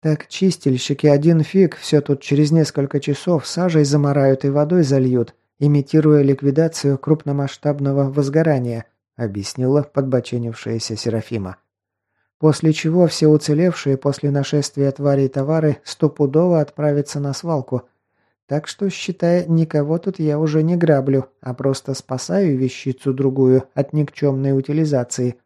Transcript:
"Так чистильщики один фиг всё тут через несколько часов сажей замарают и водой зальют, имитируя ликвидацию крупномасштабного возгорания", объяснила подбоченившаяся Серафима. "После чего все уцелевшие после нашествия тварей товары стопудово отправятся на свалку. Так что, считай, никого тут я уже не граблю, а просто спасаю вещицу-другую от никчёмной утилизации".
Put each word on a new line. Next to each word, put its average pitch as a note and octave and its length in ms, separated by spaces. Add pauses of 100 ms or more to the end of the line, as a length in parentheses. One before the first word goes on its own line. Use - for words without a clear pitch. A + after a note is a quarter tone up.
"Так D3+ 260
чистильщики C#3+ 800
один D3+ 340
фиг F#3+ 360
всё - 240
тут C#3+ 200
через D3 300
несколько D3 480
часов D3 480
сажей E3 380
замарают C#3 600
и C#3 40
водой D3 340
зальют, C3 520 (260)
имитируя D3 640
ликвидацию C#3 760
крупномасштабного C#3 1120
возгорания", C#3 760 (300)
объяснила B2 680
подбоченившаяся A#2+ 1120
Серафима. G#2+ 600 (840)
"После D#3 340
чего E3 320
все D#3 220
уцелевшие D3+ 680
после C#3 360
нашествия C#3 600
тварей C#3 380
товары D3 540
стопудово D#3 800
отправятся C#3+ 580
на C#3 140
свалку. C#3 500 (640)
Так D3+ 200
что, - 220
считай, F3 580
никого D#3+ 520
тут F#3 180
я D3+ 220
уже D#3 240
не E3+ 120
граблю, C#3 520 (140)
а B2+ 120
просто C3+ 400
спасаю D3+ 640
вещицу-другую C3 1080 (100)
от C#3 180
никчёмной C#3 640
утилизации". C3+ 760 (100)